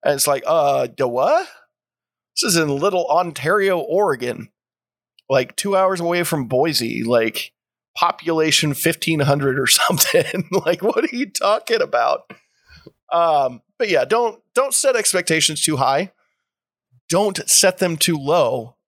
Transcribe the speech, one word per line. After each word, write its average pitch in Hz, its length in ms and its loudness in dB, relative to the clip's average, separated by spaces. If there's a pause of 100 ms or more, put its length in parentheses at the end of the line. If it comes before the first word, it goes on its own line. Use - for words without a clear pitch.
And 143 100 2
it's 139 120 -2
like, 139 200 0
"Uh, 139 500 2
the 135 100 0
what? 175 420 0 (840)
This 311 160 -2
is 170 60 2
in 160 120 2
Little 175 380 0
Ontario, 175 720 0
Oregon, 131 720 -2 (800)
like, 127 260 0
two 196 200 -2
hours 190 240 2
away 175 240 0
from 143 240 -2
Boise, 127 560 0
like, 113 480 0 (440)
population 160 760 0
fifteen 160 460 -2
hundred 139 380 0
or 135 80 -2
<laughs> - 20 -2
something." - 800 0
Like, 175 320 -2
what 226 220 0
are 247 120 -6
you 240 140 -6
talking 220 500 -2
about? - 500 0 (840)
Um, 147 500 0 (160)
but 226 100 -2
yeah, 147 160 2
don't, 226 360 -2 (140)
don't 269 200 0
set 269 220 2
expectations 175 640 0
too 156 160 -2
high. 139 360 0 (960)
Don't 190 400 -2
set - 300 4
them 175 180 0
too 165 200 0
low, 135 600 0 (120)